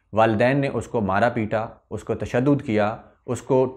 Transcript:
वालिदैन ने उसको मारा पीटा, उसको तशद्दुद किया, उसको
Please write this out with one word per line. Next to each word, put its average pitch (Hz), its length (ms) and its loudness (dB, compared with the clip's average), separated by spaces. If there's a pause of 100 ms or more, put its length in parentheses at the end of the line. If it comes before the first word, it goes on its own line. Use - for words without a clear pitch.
(120)
वालिदैन 113 460 2
ने 139 120 0
उसको 117 320 -4
मारा 98 280 2
पीटा, 113 380 -4 (220)
उसको 110 260 -6
तशद्दुद 127 460 0
किया, 104 340 0 (300)
उसको 131 380 0 (120)